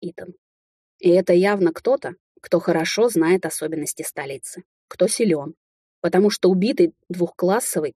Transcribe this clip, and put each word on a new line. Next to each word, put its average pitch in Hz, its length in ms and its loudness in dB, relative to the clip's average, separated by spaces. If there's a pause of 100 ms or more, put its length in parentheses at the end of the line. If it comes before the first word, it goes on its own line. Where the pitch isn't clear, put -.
Итан. 180 320 -14 (640)
"И 180 100 0
это 180 240 4
явно 185 400 2
кто-то, - 420 -2 (300)
кто 170 160 0
хорошо 165 480 0
знает 175 380 2
особенности 156 560 -8
столицы, 139 600 -12 (240)
кто - 200 0
силён, 160 460 0 (480)
потому 196 260 2
что 196 220 2
убитый 185 420 2 (160)
двухклассовый 180 920 -2